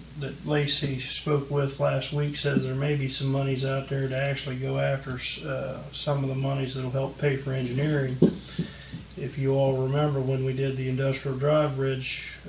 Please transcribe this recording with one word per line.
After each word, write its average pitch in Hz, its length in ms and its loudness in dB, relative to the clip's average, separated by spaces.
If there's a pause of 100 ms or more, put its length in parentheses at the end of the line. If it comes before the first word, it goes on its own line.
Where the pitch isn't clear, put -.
(200)
that - 260 -8
Lacey 143 540 2
spoke - 500 0
with 139 300 0
last 139 320 2
week 147 240 0
says 135 260 2
there 131 140 -2
may 147 180 2
be 135 140 0
some 135 240 0
monies 135 320 2
out 135 240 0
there 135 200 0
to 131 80 -2
actually 135 400 -2
go 135 220 -2
after, 139 400 0 (300)
uh, 131 300 -4 (140)
some 139 300 0
of 135 60 0
the 131 80 0
monies 135 380 0
that'll 127 160 -4
help 135 280 -2
pay 139 180 4
for 131 160 -2
engineering. 131 640 0 (1000)
If 143 220 -6
you 135 160 4
all 135 280 4
remember 139 380 2
when 131 240 0
we 131 80 0
did 135 240 0
the 131 140 -2
Industrial 135 460 0
Drive 147 400 4
Bridge, 131 600 -2 (120)